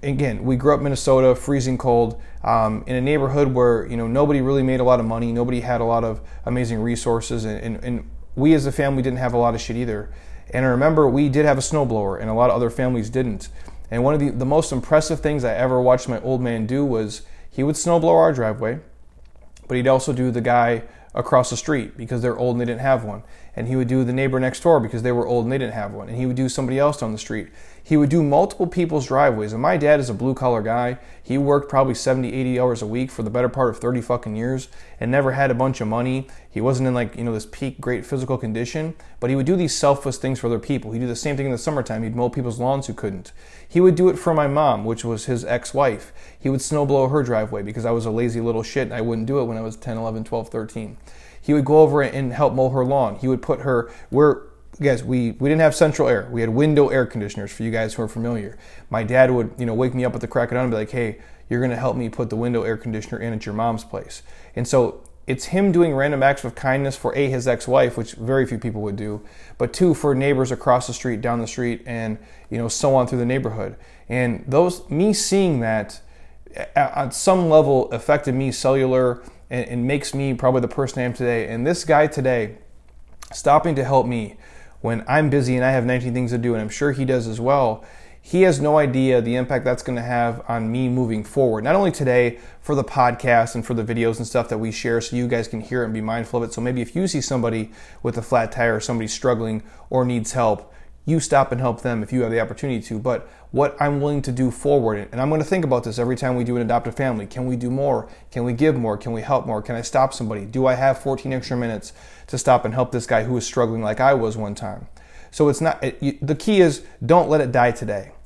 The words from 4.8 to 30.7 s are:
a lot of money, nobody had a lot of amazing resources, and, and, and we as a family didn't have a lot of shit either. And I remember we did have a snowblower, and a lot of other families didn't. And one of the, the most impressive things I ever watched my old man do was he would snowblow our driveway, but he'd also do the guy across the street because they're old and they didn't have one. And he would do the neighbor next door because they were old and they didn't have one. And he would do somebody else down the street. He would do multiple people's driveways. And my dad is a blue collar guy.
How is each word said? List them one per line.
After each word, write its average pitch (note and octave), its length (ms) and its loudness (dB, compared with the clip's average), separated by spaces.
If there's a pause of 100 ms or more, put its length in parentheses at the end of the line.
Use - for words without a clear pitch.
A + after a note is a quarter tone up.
a B2 40 2
lot B2 140 6
of A2+ 80 0
money, A#2 260 -2
nobody A#2+ 280 0
had A#2+ 200 -2
a A2+ 40 0
lot A#2 180 2
of A2+ 180 -4 (240)
amazing A#2 360 -2
resources, A#2 640 -2
and, G#2+ 160 -6
and, A2+ 240 -8
and B2 260 -6 (240)
we D3+ 200 6
as C#3 120 2
a C3 60 -2
family C#3 300 0
didn't B2+ 160 -2
have B2+ 140 -2
a A#2+ 40 0
lot A#2+ 180 4
of A2+ 60 -4
shit A2+ 160 -6
either. A#2 360 -6 (380)
And B2+ 160 -2
I - 20 4
remember D3 400 4
we C#3+ 200 4
did D3 180 4
have C#3+ 100 4
a C3+ 40 -4
snowblower, A2+ 600 -2
and A2 80 -6
a A2 60 -2
lot A#2+ 160 4
of - 60 4
other A#2 140 0
families B2 400 -2
didn't. B2 380 -4 (420)
And A#2 140 0
one D3 100 4
of D3 60 2
the, C#3+ 100 2
the A#2 140 -4
most D3+ 260 2
impressive D3+ 500 2
things D3 240 -2
I A2 100 0
ever B2+ 260 2
watched B2+ 280 4
my A#2+ 120 -4
old B2+ 200 -2
man A#2 260 -2
do C3+ 180 0
was A2 380 -2 (280)
he C3 120 -4
would D3 140 0
snowblow E3+ 380 2
our E3 180 6
driveway, A#2+ 480 -2 (840)
but B2+ 100 -2
he'd B2 120 2
also C3 240 2
do B2+ 180 0
the A#2+ 100 -2
guy A#2+ 420 2 (320)
across - 360 2
the A#2+ 60 -4
street C#3+ 400 -4
because A#2 260 -6
they're B2 160 -2
old B2 160 0
and A#2+ 60 -2
they A#2+ 40 -2
didn't A#2 160 -4
have C3 240 2
one. G#2 180 -10 (320)
And A#2 140 -6
he C3 80 0
would B2+ 120 0
do C3 140 2
the B2 120 0
neighbor C3 260 0
next B2+ 200 -2
door D#3+ 200 6
because A2 220 -4
they B2 100 2
were A#2+ 140 0
old A#2+ 180 0
and A#2+ 80 -2
they C3+ 60 -2
didn't A2+ 160 -4
have G2+ 180 -6
one. G2 160 -12
And A2+ 80 -8
he B2+ 80 -2
would B2+ 120 -2
do C3 120 0
somebody C3 300 -2
else D3 200 2
down A2+ 140 -4
the G#2+ 60 -8
street. G#2+ 300 -8 (360)
He D#3 140 4
would D3 100 6
do D#3+ 140 4
multiple D#3 440 2
people's D#3+ 420 -2
driveways. A#2+ 440 2
And A2+ 80 -4
my E3 160 2
dad D3 240 4
is B2 80 -2
a A2+ 60 -4
blue B2 180 0
collar B2 300 0
guy. A#2+ 360 -2 (240)